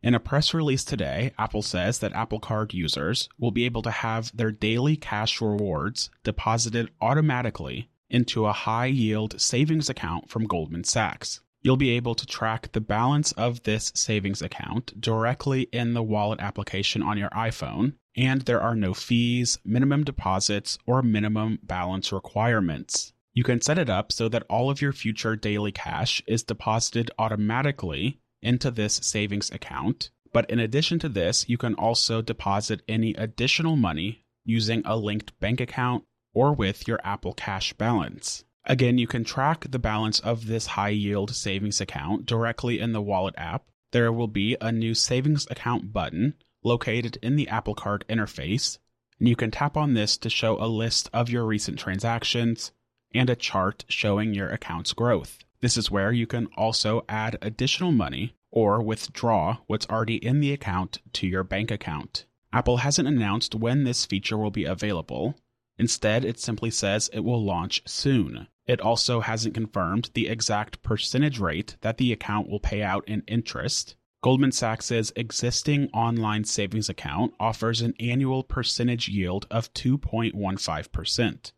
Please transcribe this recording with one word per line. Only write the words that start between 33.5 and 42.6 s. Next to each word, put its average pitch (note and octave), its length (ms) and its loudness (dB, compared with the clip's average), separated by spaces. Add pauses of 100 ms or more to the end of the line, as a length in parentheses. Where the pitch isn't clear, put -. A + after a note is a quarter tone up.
money F#2 480 0 (180)
using A2+ 420 0
a A2 120 0
linked G#2 420 -4
bank B2 220 0
account B2 420 -2 (300)
or C#3 200 6
with G#2 340 0
your A2+ 180 0
Apple G2 280 -4
Cash - 400 -4
balance. G#2 680 -2 (220)
Again, B2+ 320 4
you A#2+ 100 2
can A#2 160 -2
track C#3+ 460 0
the C3 100 -2
balance A2 400 0
of A2+ 280 -2
this A2 200 -2
high-yield G2+ 680 0
savings G2+ 460 -2
account F#2 440 -4
directly A#2 540 0